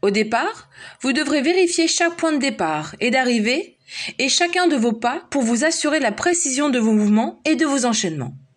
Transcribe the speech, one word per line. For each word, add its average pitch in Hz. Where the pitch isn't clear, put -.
Au 202
départ, 220
vous 262
devrez 294
vérifier 349
chaque 339
point 320
de 302
départ 160
et 240
d'arrivée 247
et 262
chacun 349
de 302
vos 233
pas 240
pour 277
vous 233
assurer 311
la 247
précision 294
de 247
vos 220
mouvements 214
et 311
de 320
vos 277
enchaînements. 160